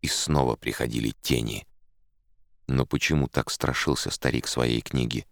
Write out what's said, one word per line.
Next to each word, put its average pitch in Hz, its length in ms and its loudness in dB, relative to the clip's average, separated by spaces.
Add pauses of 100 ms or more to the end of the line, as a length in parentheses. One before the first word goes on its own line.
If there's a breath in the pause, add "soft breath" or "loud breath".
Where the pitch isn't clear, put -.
И 76 60 -6
снова 69 480 2
приходили 57 640 -2
тени. 55 440 -2 (1000)
Но 65 180 2
почему 73 420 2
так - 220 -2
страшился - 600 0
старик 62 360 -2
своей 60 340 0
книги? 60 500 -2